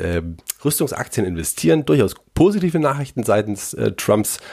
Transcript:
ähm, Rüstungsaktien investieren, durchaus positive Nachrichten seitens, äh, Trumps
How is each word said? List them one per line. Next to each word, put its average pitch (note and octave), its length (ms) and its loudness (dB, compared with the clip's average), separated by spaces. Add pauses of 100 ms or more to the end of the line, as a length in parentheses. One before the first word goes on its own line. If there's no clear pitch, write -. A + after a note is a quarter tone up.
ähm, E2+ 360 -4 (260)
Rüstungsaktien B2+ 640 -2
investieren, D#3 580 0
durchaus C3+ 300 2 (200)
positive F3+ 440 4
Nachrichten C#3 440 -2
seitens, G#2+ 500 0
äh, A2 180 0
Trumps G#2 460 0 (160)